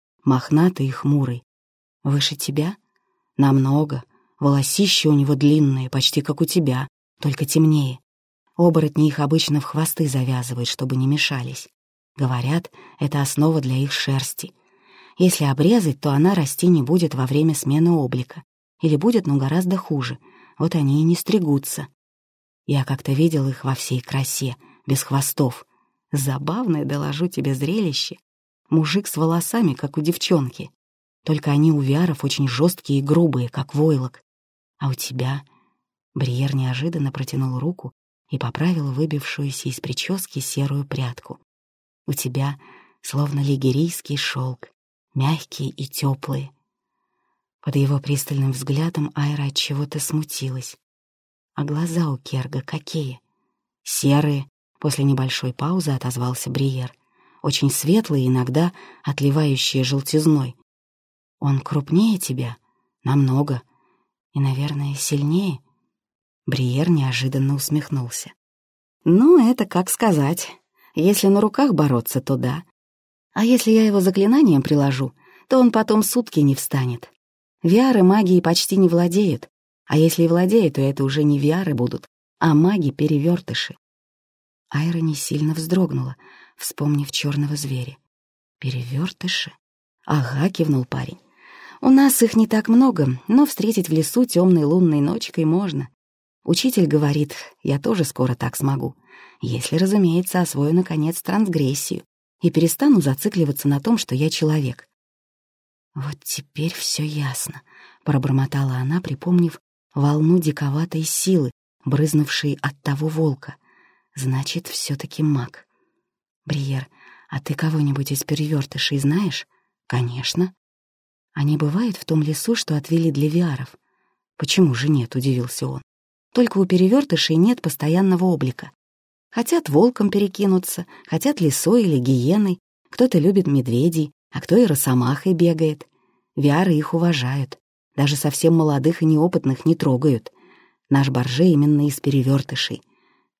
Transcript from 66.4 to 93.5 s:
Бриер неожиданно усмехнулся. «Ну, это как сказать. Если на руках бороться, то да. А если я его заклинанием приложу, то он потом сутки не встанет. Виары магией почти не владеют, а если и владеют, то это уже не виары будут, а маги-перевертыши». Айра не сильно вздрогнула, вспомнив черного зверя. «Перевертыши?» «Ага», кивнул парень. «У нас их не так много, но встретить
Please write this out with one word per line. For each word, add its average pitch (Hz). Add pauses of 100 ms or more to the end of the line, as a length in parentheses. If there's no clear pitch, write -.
Бриер 131
неожиданно 135
усмехнулся. 139 (720)
«Ну, 247 (100)
это 240
как 185
сказать. 165 (460)
Если 196
на 196
руках 220
бороться, 135
то 135
да. 127 (720)
А 214
если 233
я 220
его 202
заклинанием 196
приложу, 139 (340)
то 262
он 247
потом 214
сутки 226
не 139
встанет. 127 (520)
Виары 220
магией 185
почти 170
не 185
владеют, 175 (380)
а 151
если 165
и 165
владеют, 180
то 139
это 139
уже 139
не 147
виары 156
будут, - (320)
а 160
маги-перевертыши». 156 (960)
Айра 160
не 160
сильно 151
вздрогнула, 156 (400)
вспомнив 143
черного 143
зверя. 131 (600)
«Перевертыши?» 131 (540)
«Ага», 139
кивнул 147
парень. - (640)
«У 262
нас 269
их 226
не 220
так 220
много, 185
но 277
встретить 208